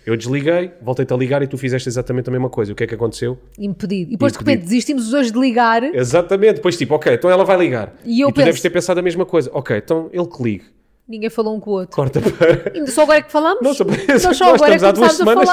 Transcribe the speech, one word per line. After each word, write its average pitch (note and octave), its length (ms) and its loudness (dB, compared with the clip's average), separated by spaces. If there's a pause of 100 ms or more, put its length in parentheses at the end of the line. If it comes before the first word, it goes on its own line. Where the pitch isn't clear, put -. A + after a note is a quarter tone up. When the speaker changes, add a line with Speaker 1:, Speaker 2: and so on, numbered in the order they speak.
Speaker 1:
eu A2+ 100 -2
desliguei, C#3+ 540 -2 (100)
voltei-te B2+ 320 -4
a B2+ 40 0
ligar C3 260 -2
e C3+ 60 -4
tu C3+ 100 -10
fizeste B2+ 300 -4
exatamente B2 400 -6
a B2+ 40 -4
mesma B2+ 160 -2
coisa. G#2+ 240 -4
O G2+ 40 -10
que A#2+ 80 -4
é - 20 -4
que A#2 80 -10
aconteceu? A#2 420 -6 (220)
Speaker 2:
Impedido. G3 520 -6
E - 20 -4
depois, A#3 200 0
de - 60 -12
Speaker 1:
Impedido. A3 120 -2 (100)
Speaker 2:
repente, E3+ 80 -12
desistimos B3 380 -2
os A3 40 -8
dois B3+ 220 0
de A3 60 -2
ligar. A#3 440 2
Speaker 1:
Exatamente. F#3 720 2
Depois, E3+ 220 -2
tipo, C#3+ 160 -2
ok, D3+ 200 0
então E3+ 140 0
ela F#3 160 4
vai F#3+ 140 4
ligar. B2+ 340 -2 (120)
Speaker 2:
E A#3 160 -2
eu C#4+ 80 2
Speaker 1:
E - 40 0
tu - 40 -4
deves C4+ 180 4
Speaker 2:
penso - 80 -8
Speaker 1:
ter F3 80 0
pensado F3 300 -2
a - 20 -6
mesma F3 240 -4
coisa. C#3 260 0
Ok, C3+ 240 -4
então D#3+ 360 -4
ele F3 140 -4
que E3+ 140 -18
ligue. A2 240 -4 (440)
Speaker 2:
Ninguém A3 200 -8
falou A3 280 -4
um - 20 -8
com G#3 120 -12
o - 20 0
outro. F#3 240 -6
Speaker 1:
Corta C#3 240 0
para - 520 2
Speaker 2:
Ainda D4+ 160 -6
só D4+ 140 2
agora D4+ 160 4
é D4 40 2
que - 100 -16
falamos. E4 280 0
Speaker 1:
Nós C#4 160 0
só, - 80 0
Speaker 2:
Nós A3+ 380 2
só F4+ 220 2
Speaker 1:
nós F4 180 8
Speaker 2:
agora D4 100 6
é - 40 6
Speaker 1:
estamos F#3+ 40 0
Speaker 2:
que F#3 40 2
Speaker 1:
há G3 80 6
duas D#4+ 260 4
Speaker 2:
começámos - 20 -6
a F#4 40 2 (280)